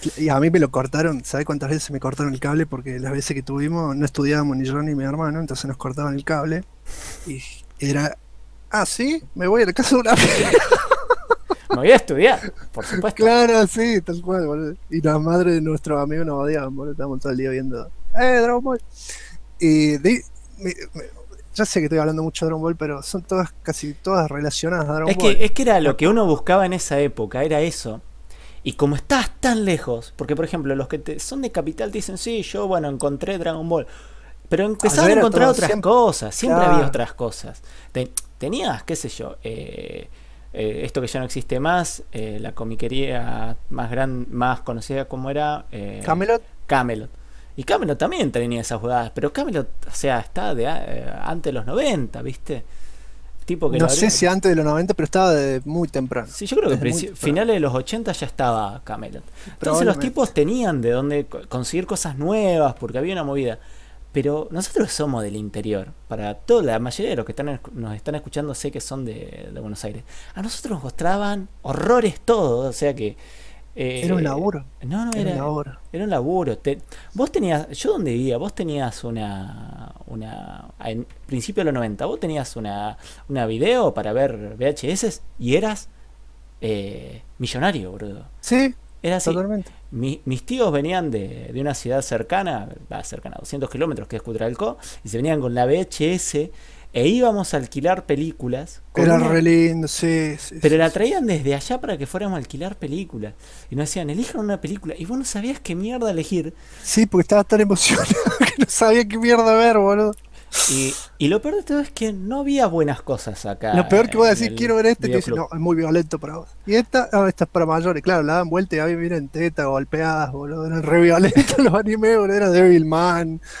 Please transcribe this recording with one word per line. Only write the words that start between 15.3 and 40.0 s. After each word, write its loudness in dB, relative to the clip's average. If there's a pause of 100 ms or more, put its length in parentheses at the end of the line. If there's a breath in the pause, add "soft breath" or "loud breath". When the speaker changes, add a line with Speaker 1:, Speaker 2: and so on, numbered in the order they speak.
Speaker 1:
de 2
nuestros 0
amigos 0
nos -2
odiaban, -2
boludo. -6
Estábamos -4
todo -2
el -2
día -2
viendo -4 (300)
"Eh, 8
Dragon 2
Ball". -2 (800 loud breath)
Y 4
de-, 2 (340)
me, -6 (200)
me, -12 (500)
ya 0
sé 0
que 2
estoy 2
hablando 0
mucho -4
de 0
Dragon -2
Ball, 0
pero -6
son -8
todas, -2 (100)
casi -6
todas 0
relacionadas -2
a -2
Dragon 2
Speaker 2:
Es 0
que, 8
Speaker 1:
Ball. 12
Speaker 2:
es 10
que 6
era 6
lo 4
que 6
uno 6
buscaba 4
en 0
esa -2
época, -2
era 2
eso. -4 (600 soft breath)
Y -4
como 2
estás 0 (100)
tan 2
lejos, -2
porque, -4
por 0
ejemplo, -2
los -4
que -6
te, -8
son -8
de -6
Capital -4
te -6
dicen, -6
"Sí, -4
yo, -6
bueno, 0
encontré -4
Dragon -4
Ball". 0 (600 soft breath)
Pero 2
empezaban 4
Speaker 1:
Allá 8
Speaker 2:
a 8
Speaker 1:
era 8
Speaker 2:
encontrar 6
Speaker 1:
todo 8
Speaker 2:
otras 2
Speaker 1:
siempre. 0
Speaker 2:
cosas, 4
siempre 4
Speaker 1:
Claro. -
Speaker 2:
había 8
otras 0
cosas. -8 (320 soft breath)
Te-, -4 (260)
tenías, -4
qué -4
sé -6
yo, -12
eh, -12 (440 soft breath)